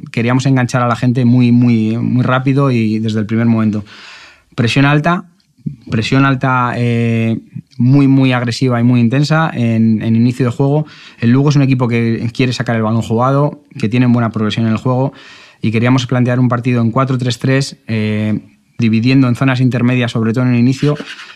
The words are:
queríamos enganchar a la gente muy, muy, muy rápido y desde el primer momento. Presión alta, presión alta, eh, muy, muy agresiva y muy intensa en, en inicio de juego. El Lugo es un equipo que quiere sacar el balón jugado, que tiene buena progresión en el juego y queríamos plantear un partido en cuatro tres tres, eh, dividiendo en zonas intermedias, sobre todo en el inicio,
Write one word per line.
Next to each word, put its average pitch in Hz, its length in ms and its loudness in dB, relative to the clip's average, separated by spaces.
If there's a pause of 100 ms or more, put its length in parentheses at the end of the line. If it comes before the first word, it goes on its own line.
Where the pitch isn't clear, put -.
(120)
queríamos 123 340 -2
enganchar 127 360 0
a 123 60 0
la 117 100 -2
gente 127 260 0
muy, 120 300 4
muy, 117 440 2
muy 117 260 0
rápido 131 480 0
y 110 280 0
desde 110 200 -2
el 107 60 -2
primer 113 200 -2
momento. 110 400 0 (680)
Presión 135 320 0
alta, 151 400 0 (640)
presión 131 360 0
alta, 127 500 0
eh, 117 640 -2 (380)
muy, 135 300 4
muy 135 260 4
agresiva 120 480 -2
y - 20 2
muy 123 160 4
intensa 147 540 0
en, 113 480 0
en 113 140 0
inicio 123 300 2
de 117 60 0
juego. 143 340 0 (360)
El 117 100 2
Lugo 139 180 4
es 139 60 2
un 147 60 4
equipo 131 260 0
que 117 460 -2
quiere 127 180 0
sacar 120 240 -4
el 113 60 -2
balón 110 200 0
jugado, 131 640 -2 (160)
que 113 80 -2
tiene 123 200 0
buena 117 220 2
progresión 110 360 -2
en 110 80 0
el 107 40 -2
juego 127 360 -2 (480)
y 113 100 -2
queríamos 123 340 0
plantear 123 360 0
un 123 80 2
partido 120 320 -2
en 113 100 0
cuatro 131 260 0
tres 123 220 -4
tres, 135 380 -2 (100)
eh, 107 540 -2 (360)
dividiendo 120 520 2
en 120 60 0
zonas 131 260 0
intermedias, 120 500 0
sobre 113 220 -2
todo 127 100 -2
en 123 100 2
el 120 60 2
inicio, 135 380 0 (380)